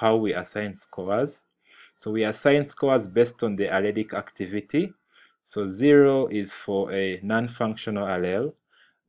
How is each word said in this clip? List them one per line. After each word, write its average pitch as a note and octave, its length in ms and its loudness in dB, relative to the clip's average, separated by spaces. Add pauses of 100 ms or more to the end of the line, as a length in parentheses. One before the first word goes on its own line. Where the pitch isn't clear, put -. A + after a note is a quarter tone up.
how A2+ 160 4
we G#2+ 180 0
assign G2 440 -8
scores. G#2 600 -6 (600)
So G#2+ 120 -10
we A2 140 0
assign C#3+ 440 2
scores C3 380 0
based A#2 360 0
on G#2+ 140 -2
the G2 100 0
allelic G#2 480 -2
activity. G#2 800 -4 (540)
So G2+ 220 -6
zero C3+ 600 6
is G#2 240 -6
for G2 400 -4
a F#2+ 300 -2
non-functional A2 840 -4
allele, F#2+ 460 -2 (560)